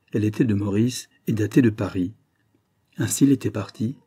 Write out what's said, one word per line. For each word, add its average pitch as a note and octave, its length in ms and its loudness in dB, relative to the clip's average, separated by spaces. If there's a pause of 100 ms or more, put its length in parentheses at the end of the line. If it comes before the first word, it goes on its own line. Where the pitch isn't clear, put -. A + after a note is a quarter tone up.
(140)
Elle G#2+ 100 -2
était G#2+ 220 0
de A2 80 2
Maurice G#2 560 -2 (180)
et - 60 0
datée G#2+ 280 2
de A#2 80 6
Paris. G2+ 440 -4 (840)
Ainsi, A2+ 280 0
il C#3 60 6
était B2+ 200 0
parti, A2 560 -6